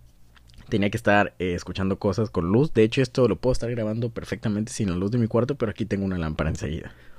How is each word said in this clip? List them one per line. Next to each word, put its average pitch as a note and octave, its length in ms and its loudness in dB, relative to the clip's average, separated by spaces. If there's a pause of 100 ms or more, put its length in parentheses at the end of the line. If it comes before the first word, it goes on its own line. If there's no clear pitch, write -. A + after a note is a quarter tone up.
(680)
Tenía G2+ 200 2
que G#2+ 80 -4
estar, G#2 400 4
eh, F2+ 160 0
escuchando F#2+ 460 -2
cosas G#2 300 0
con F2+ 220 0
luz. C3+ 220 4
De A2+ 100 6
hecho, A2+ 180 2
esto B2+ 260 2
lo F#2+ 80 2
puedo B2 160 0
estar A#2 180 0
grabando A#2 400 -2
perfectamente G#2 640 -4
sin G#2 180 -2
la F2 60 -2
luz G2 160 -2
de B2 80 0
mi A2+ 80 2
cuarto, A#2+ 280 0
pero A2+ 140 -2
aquí G#2 160 -6
tengo G2 200 -2
una F#2 120 -2
lámpara D#2+ 320 -2
enseguida. - 440 -6 (260)